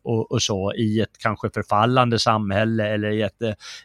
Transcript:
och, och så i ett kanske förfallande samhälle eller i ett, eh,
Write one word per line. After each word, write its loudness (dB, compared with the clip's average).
och, -2
och 0
så -2
i 0
ett -4
kanske -2
förfallande 2
samhälle 0
eller -2
i 0
ett, -6
eh, -2